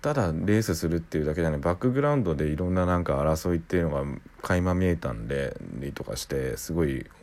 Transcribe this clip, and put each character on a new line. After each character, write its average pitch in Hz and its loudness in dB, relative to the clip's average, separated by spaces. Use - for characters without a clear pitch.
た 147 0
だ 104 2
レ 92 4
ー 113 2
ス 92 2
す 82 -2
る 82 2
っ - 0
て - -6
い 78 2
う - 0
だ 76 0
け 87 -2
じ 82 2
ゃ 80 2
な 76 0
い、 71 -2
バ 85 2
ッ 92 0
ク 127 2
グ 135 0
ラ 147 2
ウ 147 2
ン 127 2
ド 85 2
で 76 0
い 76 0
ろ 90 0
ん 92 2
な 92 2
な 90 2
ん 87 0
か 71 0
争 78 2
い - 2
っ 82 0
て 90 -4
い - 2
う 82 2
の - 0
が 71 -2
垣 90 0
間 90 2
見 92 2
え 87 2
た 69 -4
ん 55 -8
で、 69 -2
り 69 -6
と - -8
か - -6
し - -8
て、 65 -2
す - -8
ご 82 2
い 67 -2